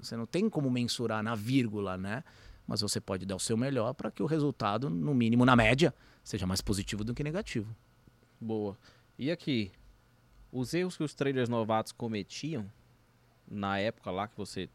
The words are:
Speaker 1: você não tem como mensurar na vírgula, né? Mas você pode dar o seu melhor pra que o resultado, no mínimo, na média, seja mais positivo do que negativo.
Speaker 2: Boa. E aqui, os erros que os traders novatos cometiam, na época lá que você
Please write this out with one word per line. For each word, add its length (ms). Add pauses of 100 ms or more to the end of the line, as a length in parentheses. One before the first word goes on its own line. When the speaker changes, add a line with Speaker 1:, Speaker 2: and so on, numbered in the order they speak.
Speaker 1:
você 160
não 100
tem 220
como 220
mensurar 540
na 100
vírgula, 640
né? 240 (420)
Mas 160
você 200
pode 260
dar 80
o 60
seu 160
melhor 360
pra 160
que 140
o 40
resultado, 640
no 240
mínimo, 320
na 120
média, 360 (300)
seja 240
mais 140
positivo 420
do 100
que 120
negativo. 500 (640)
Speaker 2:
Boa. 380 (400)
E 140
aqui, 400 (800)
os 220
erros 240
que 60
os 100
traders 360
novatos 420
cometiam, 800 (800)
na 280
época 340
lá 160
que 80
você 380